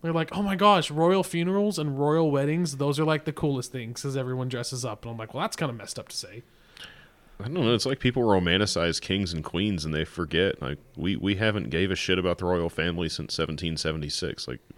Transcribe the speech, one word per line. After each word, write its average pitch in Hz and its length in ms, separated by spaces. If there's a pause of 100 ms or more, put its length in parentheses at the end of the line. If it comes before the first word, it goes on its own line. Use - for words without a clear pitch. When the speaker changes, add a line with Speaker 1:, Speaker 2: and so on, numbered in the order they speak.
Speaker 1:
They're 165 120
like, 160 200
"Oh 190 80
my 196 140
gosh, 196 340
royal 170 320
funerals 185 560
and 147 220
royal 151 320
weddings, 143 460
those 139 240
are, - 20
like, 156 220
the 151 80
coolest 139 400
things 120 280
'cause 139 140
everyone 127 320
dresses 123 380
up." 107 180
And 117 80
I'm 113 60
like, 113 160
"Well, 139 80
that's - 160
kinda 139 160
messed 107 260
up - 80
to - 80
say." 98 280 (1000)
Speaker 2:
I - 20
don't 131 120
know. 120 200
It's 104 100
like 135 140
people 123 240
romanticize 90 760
kings 92 320
and 78 100
queens 90 400
and 78 100
they 78 120
forget. 82 560
Like, 69 160 (180)
we, 85 220
we 98 180
haven't 104 340
gave 90 220
a 92 60
shit 92 200
about 90 200
the 92 80
royal 87 240
family 85 400
since - 240
seventeen 80 420
seventy-six. 78 720
Like, 64 140 (160)